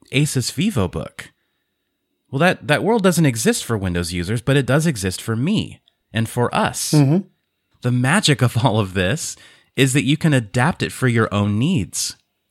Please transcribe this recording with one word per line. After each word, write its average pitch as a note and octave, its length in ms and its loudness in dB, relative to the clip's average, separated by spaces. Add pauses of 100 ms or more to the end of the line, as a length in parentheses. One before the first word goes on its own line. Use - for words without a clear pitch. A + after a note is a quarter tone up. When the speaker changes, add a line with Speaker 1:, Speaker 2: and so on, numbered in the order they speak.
(140)
Speaker 1:
Asus C#3 400 0
VivoBook. A2 760 -4 (1000)
Well, C3+ 80 -6
that, D#3+ 300 0
that C3 160 2
world G#3+ 180 2
doesn't E3+ 240 4
exist C3+ 400 0
for A#2 100 -2
Windows F2 380 -2
users, F2+ 300 -4
but C#3 120 2
it C#3 120 0
does D3 180 2
exist G2 340 -2
for A2+ 160 -4
me C#3 460 -2 (320)
and A2+ 160 -2
for A#2+ 240 -2
us. - 380 -4
Speaker 2:
Mm-hmm. D3+ 360 4 (540)
Speaker 1:
The B2 100 0
magic C3+ 520 2
of A#2 200 2
all A2 160 2
of F#2+ 140 -2
this F#2+ 420 -2 (400)
is C3 180 2
that C#3+ 100 2
you C#3+ 140 0
can D#3+ 160 2
adapt B2+ 500 0
it - 80 -4
for - 160 -2
your A#2 260 2
own G#2 240 0
needs. D3 580 -2 (360)